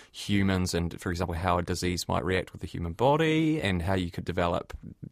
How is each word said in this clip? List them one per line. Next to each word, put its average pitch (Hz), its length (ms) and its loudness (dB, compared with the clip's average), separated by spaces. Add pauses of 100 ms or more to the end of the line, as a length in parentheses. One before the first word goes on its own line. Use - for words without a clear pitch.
(140)
humans 95 600 2
and, 85 280 -2
for 92 100 -2
example, 87 240 -2
how 87 220 2
a 87 40 2
disease 87 460 -2
might 90 160 0
react 92 300 0
with - 80 -12
the 92 60 -8
human 87 260 -6
body 156 680 2
and 92 200 0
how 95 140 2
you 90 160 0
could 85 120 -6
develop 87 480 0 (400)